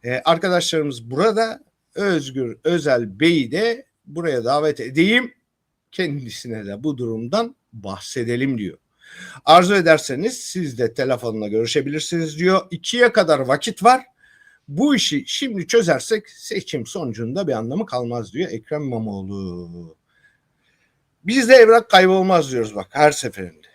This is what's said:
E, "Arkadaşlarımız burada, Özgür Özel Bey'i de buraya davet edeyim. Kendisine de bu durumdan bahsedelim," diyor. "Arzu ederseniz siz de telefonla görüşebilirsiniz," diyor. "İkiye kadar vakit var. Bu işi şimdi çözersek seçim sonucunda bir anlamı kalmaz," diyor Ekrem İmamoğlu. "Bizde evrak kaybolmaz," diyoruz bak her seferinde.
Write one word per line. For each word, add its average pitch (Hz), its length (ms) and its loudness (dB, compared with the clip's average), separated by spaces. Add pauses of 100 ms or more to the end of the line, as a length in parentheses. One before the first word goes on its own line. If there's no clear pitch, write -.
E, 123 220 -4
"Arkadaşlarımız 160 840 0
burada, 214 520 0 (320)
Özgür 135 680 -2
Özel 127 560 0
Bey'i 156 320 2
de 226 340 -4 (200)
buraya 147 400 -4
davet 147 340 0
edeyim. 185 540 0 (580)
Kendisine 123 760 -8
de 101 180 -10
bu 147 140 -4
durumdan 123 580 -4 (180)
bahsedelim," 120 840 -6
diyor. 98 200 -8 (680)
"Arzu 180 300 8
ederseniz 165 600 2
siz 147 400 -8
de 113 160 -2
telefonla 113 540 -4
görüşebilirsiniz," 151 920 -4
diyor. 185 320 2
"İkiye 233 400 2
kadar 165 280 2
vakit 135 440 -2
var. 254 180 6 (680)
Bu 247 280 2
işi 147 320 -2
şimdi 202 400 -6
çözersek 208 640 0
seçim 160 560 -10
sonucunda 131 640 -6
bir 131 60 -2
anlamı 123 320 -4
kalmaz," 120 480 -6
diyor 160 180 -6
Ekrem 147 320 -8
İmamoğlu. 95 1120 -10 (1300)
"Bizde 240 300 4
evrak 226 360 8
kaybolmaz," 185 640 4
diyoruz 131 240 -4
bak 98 140 -8
her 151 220 4
seferinde. 92 640 -10